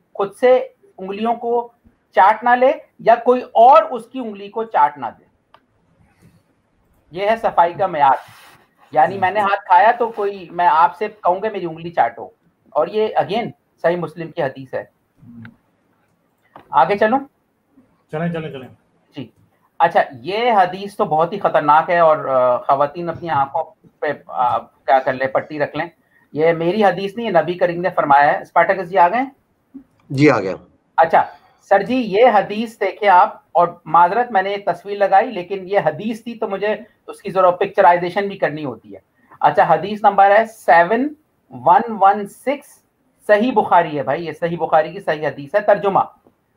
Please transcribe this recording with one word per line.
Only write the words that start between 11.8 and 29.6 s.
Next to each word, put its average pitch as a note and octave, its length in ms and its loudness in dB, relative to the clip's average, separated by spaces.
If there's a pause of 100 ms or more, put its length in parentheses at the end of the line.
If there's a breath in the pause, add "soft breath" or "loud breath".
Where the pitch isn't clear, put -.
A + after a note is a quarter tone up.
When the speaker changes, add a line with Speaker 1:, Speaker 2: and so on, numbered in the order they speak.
Speaker 1:
चाटो। A#2 440 -4 (420)
और D#3+ 120 0
ये G#3+ 320 -4
again F3+ 300 -6 (320)
सही F3 140 0
मुस्लिम E3 320 -10
की D#3+ 140 -8
हदीस C3+ 320 -8
है। G#2 160 -10 (1800)
आगे E3 220 2
चलूं? A3 220 0 (960)
Speaker 2:
चलें, E3+ 200 -6
चलें, D#3 200 -10
चलें। B2+ 160 -16 (480)
Speaker 1:
जी। C3 160 -14 (480)
अच्छा, F3 240 2 (100)
ये G3 360 -4
हदीस G3 460 -2
तो A3 80 -2
बहुत D#3+ 280 0
ही G3+ 60 -8
खतरनाक D#3 520 2
है F3 120 2
और, D3+ 240 2
अ, B2+ 400 0
खवातीन D3 420 -2
अपनी E3 200 -10
आंखों D#3 600 -6 (120)
पे, D3+ 120 -4
अ, A#2+ 580 -6 (160)
क्या C3+ 120 4
कर C3 160 -2
लें, C3 180 -4
पट्टी D3+ 260 -6
रख C#3+ 180 -4
लें। E3+ 140 -6 (440)
ये D#3+ 180 2
मेरी E3+ 300 -2
हदीस F#3+ 340 0
नहीं, A#3 100 -8
ये G#3 60 -4
नबी E3 220 0
करीम F3 260 -2
ने F#3 80 -4
फरमाया D3 440 2
है। - 120 -6
स्पार्टकस F3+ 440 -2
जी F#3+ 80 -8
आ F3 120 4
गए? B3 180 -4 (840)